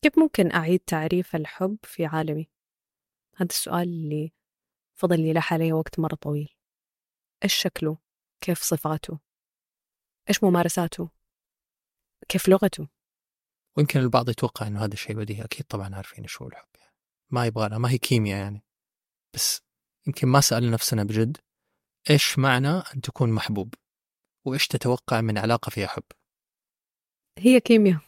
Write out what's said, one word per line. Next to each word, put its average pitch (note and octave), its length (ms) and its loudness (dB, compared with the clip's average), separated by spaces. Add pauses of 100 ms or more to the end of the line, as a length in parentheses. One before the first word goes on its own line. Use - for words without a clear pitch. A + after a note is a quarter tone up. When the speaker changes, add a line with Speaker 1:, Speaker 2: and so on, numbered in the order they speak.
Speaker 1:
كيف D4+ 180 4
ممكن A3 320 4
أعيد E3+ 280 2
تعريف F3 560 -2
الحب F#3+ 480 -4
في - 220 -6
عالمي؟ D#3 440 -4 (840)
هذا F3 140 -2
السؤال - 320 -4
اللي D#3+ 500 -4 (640)
فضل F3 240 2
يلح D#3+ 340 0
علي E3 200 0
وقت D#3+ 260 -4
مرة D#3+ 160 -2
طويل. D3 380 -6 (880)
إيش G3 100 0
شكله؟ D#3+ 440 -2 (440)
كيف E3+ 200 -2
صفاته؟ D#3 580 -4 (1080)
إيش G#3+ 140 2
ممارساته؟ F3 680 2 (1200)
كيف - 200 0
لغته؟ F#3+ 380 2 (920)
Speaker 2:
ويمكن D3 220 2
البعض B2 300 2
يتوقع - 380 -4
إنه G2+ 160 -6
هذا G#2 100 -4
الشيء G#2+ 220 -10
بديهي، G#2+ 280 -8
أكيد - 220 -10
طبعًا G2 300 -8
عارفين G2 280 -14
إيش - 180 -14
هو B1+ 60 -14
الحب، - 200 -20 (120)
يعني. - 160 -20 (340)
ما A#2+ 160 0
يبغى A2 240 -2
لها، G#2+ 80 -6
ما A#2+ 120 0
هي B2+ 80 2
كيمياء، G#2+ 420 0
يعني. G2+ 240 -8 (680)
بس - 280 -4 (460)
يمكن C#3+ 200 -2
ما C3+ 140 6
سألنا A#2+ 300 2
نفسنا A2+ 320 0
بجد: A2 340 0 (720)
"إيش D3 300 4
معنى C3 280 2
أن D#3 340 -4
تكون - 300 0
محبوب؟ G#2+ 420 -2 (720)
وإيش C3 220 -2
تتوقع B2 540 0
من A2 160 0
علاقة A2+ 320 0
فيها G2+ 180 -6
حب؟" - 160 -10 (1300)
Speaker 1:
هي B3 220 8
كيمياء. G#3 480 6